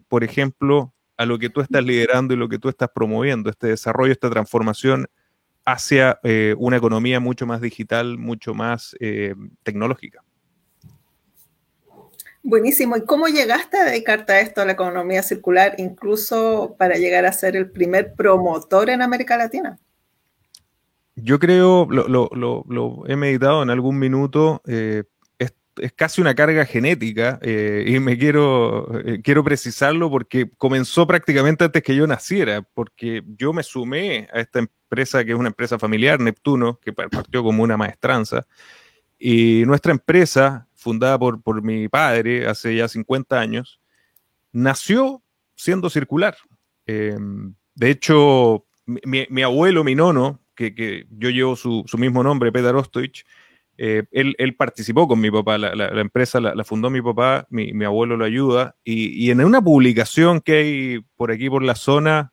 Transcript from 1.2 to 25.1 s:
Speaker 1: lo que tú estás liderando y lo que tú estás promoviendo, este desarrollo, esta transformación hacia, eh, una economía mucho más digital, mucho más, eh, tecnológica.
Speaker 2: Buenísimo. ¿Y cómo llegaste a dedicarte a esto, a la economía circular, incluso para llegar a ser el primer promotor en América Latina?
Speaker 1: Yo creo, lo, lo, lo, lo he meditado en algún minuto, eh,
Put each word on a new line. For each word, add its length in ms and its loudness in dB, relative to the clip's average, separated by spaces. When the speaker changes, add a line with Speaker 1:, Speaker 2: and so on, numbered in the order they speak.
Speaker 1:
lo 120 -2
que 120 -6
tú 100 -4
estás 240 0
liderando 480 2
y 60 0
lo 100 -2
que 100 -6
tú 120 -4
estás 240 -4
promoviendo, 560 -2
este 160 -8
desarrollo, 460 0
esta 180 -2
transformación 760 -2
hacia, 580 2
eh, 360 2
una 200 0
economía 420 0
mucho 260 -6
más 140 -6
digital, 560 -6
mucho 380 -10
más, 460 -8
eh, 340 -6
tecnológica. 600 -8
Speaker 2:
Buenísimo. 540 2
¿Y 80 -4
cómo 240 0
llegaste 480 0
a 80 4
dedicarte 480 -2
a 80 6
esto, 220 -2
a 20 0
la 80 -2
economía 500 -4
circular, 540 2
incluso 1000 -4
para 160 2
llegar 320 2
a 60 2
ser 220 -2
el 160 -4
primer 440 -2
promotor 760 2
en 140 0
América 340 -2
Latina? 420 -4
Speaker 1:
Yo 220 2
creo, 520 6
lo, 180 2
lo, 240 2
lo, 340 -6
lo 400 -6
he 100 -4
meditado 460 2
en 60 -2
algún 300 0
minuto, 680 0
eh, 360 -4